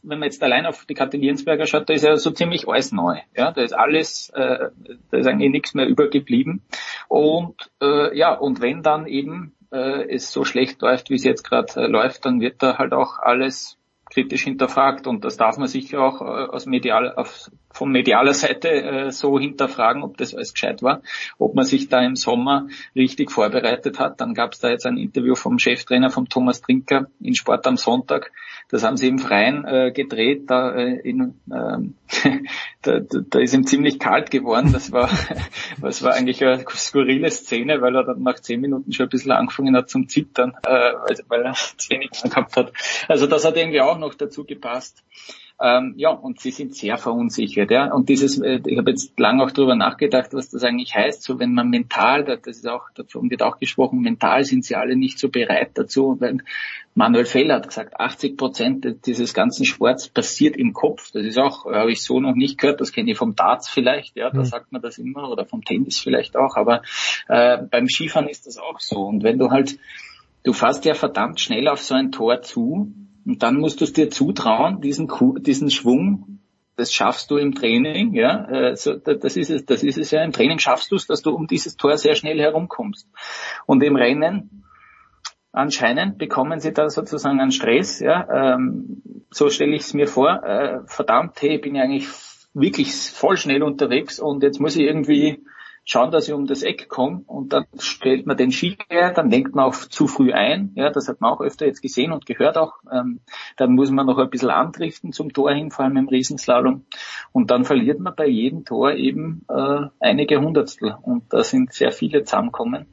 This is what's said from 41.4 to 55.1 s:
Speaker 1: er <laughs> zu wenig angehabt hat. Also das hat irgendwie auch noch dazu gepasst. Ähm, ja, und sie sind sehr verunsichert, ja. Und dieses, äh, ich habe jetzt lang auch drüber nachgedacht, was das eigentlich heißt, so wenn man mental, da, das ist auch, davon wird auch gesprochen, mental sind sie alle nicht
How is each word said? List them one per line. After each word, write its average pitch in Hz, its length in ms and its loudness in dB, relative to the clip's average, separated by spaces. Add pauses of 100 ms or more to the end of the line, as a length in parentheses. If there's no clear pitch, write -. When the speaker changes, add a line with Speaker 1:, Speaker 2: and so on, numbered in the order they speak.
Speaker 1:
er 127 100 -2
<laughs> - 240 -8
zu - 140 -10
wenig 135 200 -4 (120)
angehabt - 340 -2
hat. 127 160 0 (360)
Also 143 180 4
das 151 180 2
hat 160 120 2
irgendwie 160 240 2
auch 160 180 2
noch 151 160 -8
dazu 143 300 -10
gepasst. 127 600 -12 (560)
Ähm, 123 360 2
ja, 151 140 4
und 135 280 -8
sie 127 140 -6
sind 135 240 -12
sehr 110 220 -4
verunsichert, 113 760 0
ja. 135 200 4
Und 131 160 2
dieses, 139 320 4
äh, 131 240 0
ich - 140 0
habe - 140 4
jetzt - 260 -6
lang 123 220 6
auch 135 100 2
drüber 131 240 4
nachgedacht, 127 560 2
was 131 200 -8
das 123 120 -6
eigentlich 123 320 -2
heißt, 113 300 0
so 127 160 -6
wenn 123 120 0
man 120 160 2
mental, 120 540 2
da, 135 140 -2
das 117 220 -16
ist 117 100 -8
auch, 120 160 -8 (100)
davon - 340 -8
wird 123 140 -2
auch 113 160 0
gesprochen, 127 420 0
mental 117 440 2
sind 127 200 0
sie 123 120 -4
alle 123 180 -2
nicht 131 240 0